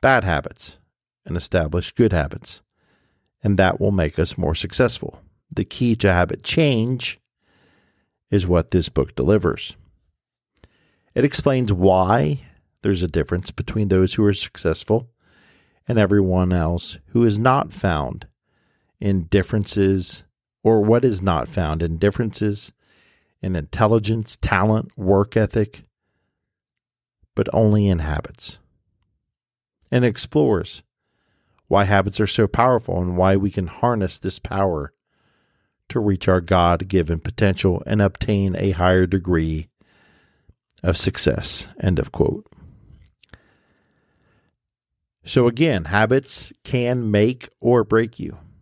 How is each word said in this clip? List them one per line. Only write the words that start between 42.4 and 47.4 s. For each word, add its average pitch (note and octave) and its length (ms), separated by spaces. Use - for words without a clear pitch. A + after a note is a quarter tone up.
So B2 220
again, A#2+ 380
habits A2 720
can B2 460
make G#2+ 400